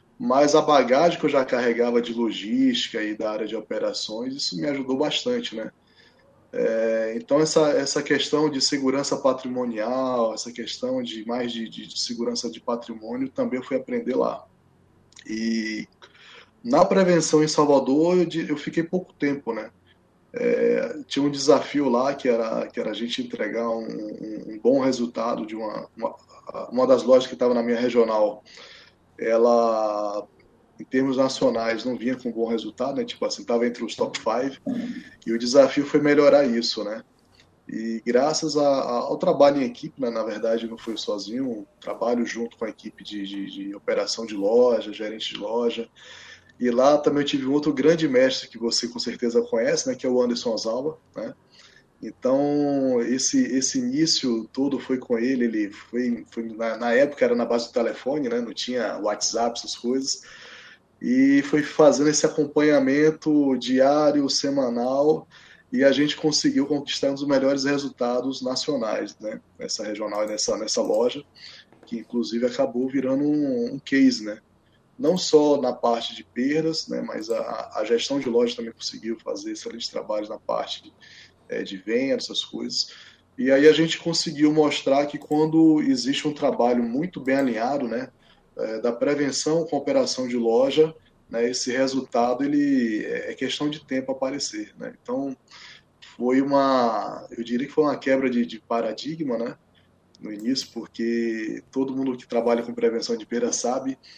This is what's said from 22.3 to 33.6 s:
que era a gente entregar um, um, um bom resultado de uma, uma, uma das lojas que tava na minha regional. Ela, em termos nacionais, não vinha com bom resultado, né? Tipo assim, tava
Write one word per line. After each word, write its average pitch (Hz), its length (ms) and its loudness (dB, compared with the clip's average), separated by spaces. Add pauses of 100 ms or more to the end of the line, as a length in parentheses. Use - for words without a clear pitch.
que - 120 -10
era 110 120 -4
a 104 40 -6
gente 117 260 -6
entregar 113 480 -4
um, 113 160 -4
um, 107 680 -10
um 110 60 -12
bom 131 200 4
resultado 120 680 -2
de 110 100 -10
uma, 110 400 -8
uma, - 200 -6 (560)
uma 127 160 2
das 123 160 6
lojas 127 240 6
que - 80 -10
tava 123 180 2
na 120 80 2
minha 117 180 0
regional. 110 640 2 (760)
Ela, 110 1080 2 (520)
em - 40 -14
termos 131 340 0
nacionais, 113 640 0
não 123 140 -4
vinha 123 180 -2
com 120 160 -8
bom 113 160 -2
resultado, 117 500 -4
né? 120 80 -2
Tipo - 200 -6
assim, 104 180 -6
tava 117 220 0